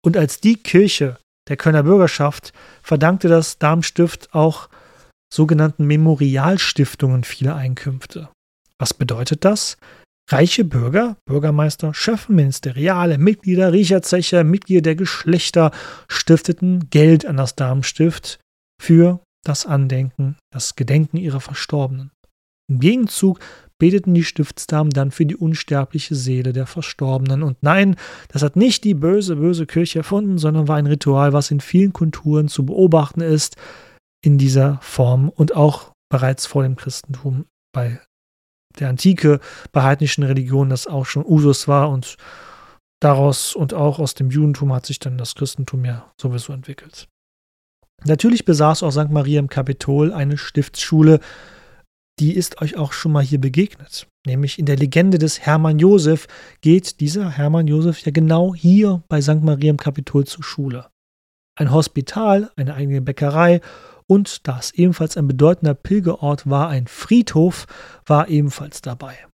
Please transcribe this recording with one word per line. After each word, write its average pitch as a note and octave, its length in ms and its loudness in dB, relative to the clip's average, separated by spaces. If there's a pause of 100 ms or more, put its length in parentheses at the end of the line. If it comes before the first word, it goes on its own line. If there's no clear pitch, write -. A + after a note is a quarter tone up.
Und E3+ 120 2
als D#3 240 -2
die A3 160 2
Kirche F3 600 0 (300)
der C#3 80 -4
Kölner D#3 280 2
Bürgerschaft D#3 680 2 (300)
verdankte E3 460 0
das E3 300 2
Darmstift E3 760 -2
auch D#3+ 340 0 (640)
sogenannten D#3 540 2
Memorialstiftungen C#3+ 1400 0
viele C3+ 320 -4
Einkünfte. C3 760 -8 (480)
Was - 160 -4
bedeutet B2 520 -4
das? G#3 320 0 (560)
Reiche F3 320 0
Bürger, D#3 520 -2 (100)
Bürgermeister, D3+ 680 -2
Schöffen, A3 400 -2
Ministeriale, D3 840 0
Mitglieder, F#3 540 2
Riecherzecher, F3+ 680 2
Mitglieder F3 400 2
der D#3+ 140 0
Geschlechter E3 760 0 (380)
stifteten F3 840 0
Geld D#3 340 6
an C#3+ 120 -4
das C3 180 -4
Darmstift C3+ 840 -4 (420)
für E3+ 380 6 (240)
das - 220 -4
Andenken, C3+ 680 -2 (160)
das - 240 -10
Gedenken D3 400 0
ihrer C#3+ 240 -4
Verstorbenen. C3+ 680 -6 (600)
Im B2+ 100 0
Gegenzug G3 600 0 (380)
beteten F3+ 360 2
die E3+ 100 4
Stiftsdamen D3+ 680 -4
dann C#3 200 0
für D#3 160 -2
die D#3+ 80 -4
unsterbliche D#3 800 -4
Seele B2+ 380 -4
der B2+ 140 -4
Verstorbenen. C3+ 760 -4
Und C#3 200 -4
nein, F#3 340 0 (320)
das C#3+ 140 -6
hat D3 120 -4
nicht A3+ 300 0
die G3+ 100 0
böse, F3 420 -2
böse E3 300 -2
Kirche E3 340 -4
erfunden, G3 380 -4
sondern D3+ 300 0
war D#3 80 -2
ein D3 100 -2
Ritual, C#3+ 460 0
was C#3+ 180 0
in C#3+ 100 0
vielen F#3+ 320 2
Kulturen D3+ 560 -2
zu - 180 -2
beobachten E3 560 2
ist D#3 340 -2 (640)
in C#3+ 160 4
dieser C3+ 440 2
Form C3 480 0
und - 260 0
auch D3 360 0 (180)
bereits C3 360 -2
vor C#3 160 -2
dem C3 140 -2
Christentum C3+ 680 -8 (280)
bei A#2+ 260 -6 (800)
der C3+ 120 -4
Antike D3+ 500 2 (320)
bei C3+ 100 0
heidnischen C#3 400 0
Religionen C3+ 480 0
das B2+ 160 -4
auch C#3 200 -6
schon - 180 -6
Usus D3 420 2
war C#3+ 240 2
und C3 260 -6 (840)
daraus C#3 540 2
und D3+ 160 -2
auch D3 260 -2
aus D3 160 -4
dem C3 160 -2
Judentum C#3+ 420 0
hat B2+ 140 -4
sich C3+ 120 -10
dann B2+ 200 -8
das A#2 160 -10
Christentum C3 500 -6
ja A#2 360 -8
sowieso B2 320 -6
entwickelt. - 560 -18 (960)
Natürlich A3 400 2
besaß D#3 380 2
auch D3+ 100 -2
Sankt D3+ 200 -2
Maria D3 280 0
im C#3 80 -4
Kapitol C#3+ 640 -2
eine C#3+ 260 -4
Stiftsschule, D#3 840 2 (960)
die D3+ 160 0
ist - 260 -6
euch D3+ 160 -6
auch D3 160 -6
schon D#3+ 200 -4
mal D3 100 2
hier C3+ 180 -2
begegnet. - 640 -4 (200)
Nämlich C3+ 320 -4
in D#3 80 -2
der C#3+ 100 0
Legende D#3+ 420 2
des D#3 220 -2
Hermann D#3 380 2
Josef D#3+ 480 4 (340)
geht F3+ 400 2
dieser E3+ 300 -4
Hermann D3 360 0
Josef D#3 340 0
ja D3 120 -6
genau D#3+ 420 2
hier F#3 540 4
bei D3+ 140 0
Sankt D3+ 220 2
Maria D3+ 260 2
im C#3+ 80 0
Kapitol C#3 480 -2
zur - 180 -14
Schule. B2+ 440 -8 (720)
Ein C#3 140 0
Hospital, G3+ 840 0
eine C#3+ 180 -6
eigene C#3 260 -2
Bäckerei D3+ 640 2 (440)
und G3 400 0
da B2 120 -6
es - 140 -10
ebenfalls E3+ 440 0
ein C#3+ 120 -2
bedeutender D3 440 2
Pilgerort D3 760 -2
war, C#3 200 0
ein C3 200 -4
Friedhof, - 800 0 (380)
war D3+ 240 2
ebenfalls D3 540 -4
dabei. C3 340 -14 (220)